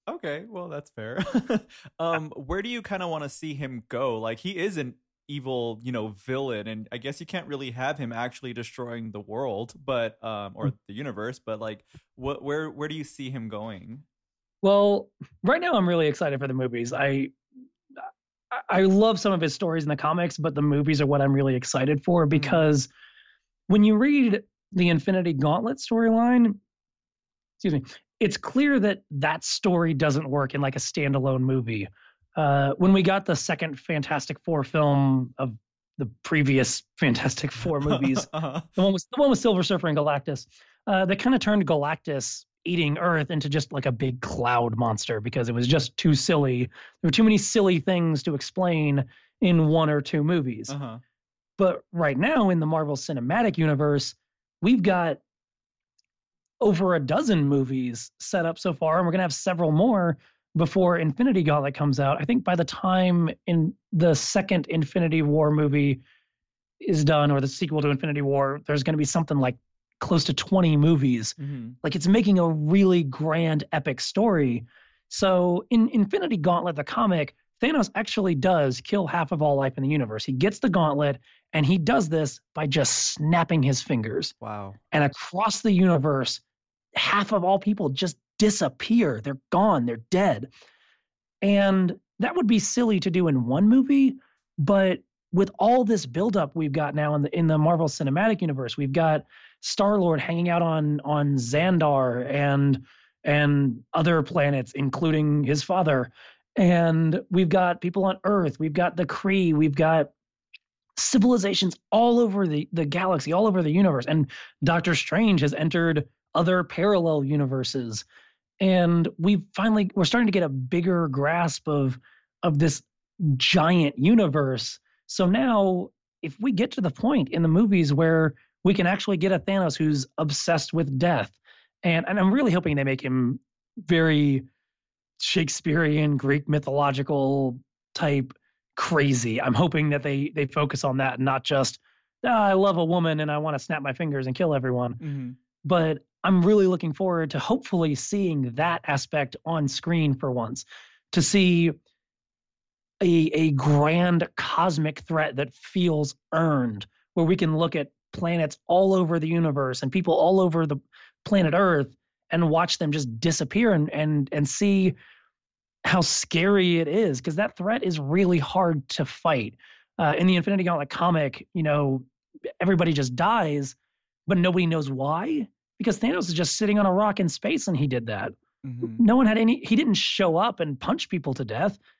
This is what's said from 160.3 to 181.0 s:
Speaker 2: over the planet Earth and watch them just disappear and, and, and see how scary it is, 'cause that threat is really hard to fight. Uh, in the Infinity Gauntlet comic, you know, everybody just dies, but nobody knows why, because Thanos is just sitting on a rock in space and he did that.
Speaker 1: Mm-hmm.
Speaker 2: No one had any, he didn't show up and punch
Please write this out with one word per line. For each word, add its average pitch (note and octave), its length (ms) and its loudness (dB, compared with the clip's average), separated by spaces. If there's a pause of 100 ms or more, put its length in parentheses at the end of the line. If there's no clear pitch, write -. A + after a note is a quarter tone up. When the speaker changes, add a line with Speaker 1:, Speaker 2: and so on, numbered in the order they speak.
Speaker 2:
over E3 260 2
the D3 100 -2 (480)
planet F3 320 2
Earth E3+ 380 0 (360)
and E3+ 200 2
watch E3 280 0
them D#3 140 -2
just B2 280 -4
disappear E3 520 0
and, D3+ 180 0
and, D3+ 420 0
and D3 160 -2
see G3 460 0 (920)
how - 160 2
scary F3+ 800 2
it D#3+ 80 -2
is, D#3+ 320 0
'cause D3+ 160 -6
that G3+ 200 -4
threat G#3 280 -4
is E3 160 -4
really F3 380 2
hard D#3 500 0
to - 160 -4
fight. C3+ 500 -4 (440)
Uh, D3+ 200 2
in F3 80 2
the F#3 100 4
Infinity F#3+ 280 0
Gauntlet D#3+ 260 -2
comic, D#3+ 640 0
you F3 80 -2
know, C#3+ 400 0 (580)
everybody F3+ 320 2
just C3+ 240 -2
dies, D#3+ 600 0 (500)
but F#3 120 2
nobody F3+ 280 2
knows D#3+ 240 -2
why, E3+ 580 -4 (300)
because G3+ 200 0
Thanos A#3+ 300 -2
is E3+ 60 -4
just E3 220 -2
sitting G#3 220 0
on G3+ 80 2
a F#3 60 2
rock G3+ 280 0
in F3+ 80 0
space - 400 -4
and F3 80 0
he C#3 100 0
did B2 200 -4
that. G#2 260 -6 (340)
Speaker 1:
Mm-hmm. A#2+ 380 -8
Speaker 2:
No A3 120 6
one C4 100 6
had G#3+ 120 2
any, A3+ 260 0
he - 120 0
didn't C4 180 2
show E3+ 420 0
up G#3+ 240 0
and D3+ 180 -6
punch - 300 -4